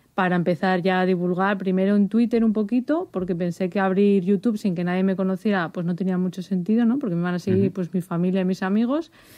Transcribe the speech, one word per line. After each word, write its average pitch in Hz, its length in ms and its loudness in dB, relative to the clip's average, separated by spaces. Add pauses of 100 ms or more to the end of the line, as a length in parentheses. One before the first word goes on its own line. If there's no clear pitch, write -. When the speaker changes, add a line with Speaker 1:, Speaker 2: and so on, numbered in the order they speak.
(140)
Speaker 1:
para 180 220 2
empezar 180 460 0
ya 185 180 2
a 185 60 2
divulgar 185 500 0
primero 190 400 0
en 202 140 2
Twitter 226 340 2
un 220 80 2
poquito, 247 580 -2
porque 185 240 -4
pensé 175 360 -4
que 202 100 -2
abrir 190 440 4
YouTube 202 340 0
sin 185 160 -2
que 175 100 -4
nadie 180 200 0
me 190 120 2
conociera, 190 560 -2
pues 175 140 -4
no 180 100 0
tenía 185 220 -2
mucho 185 240 -4
sentido, 202 420 0
¿no? 233 140 2
Porque 202 180 -4
me 170 60 -2
van 175 120 -2
a 180 40 -2
seguir, 190 300 2
Speaker 2:
Ujú. - 40 -4
Speaker 1:
pues, 180 220 -6
mi 175 80 0
familia 185 400 0
y - 20 0
mis 185 180 -2
amigos. 233 480 0 (280)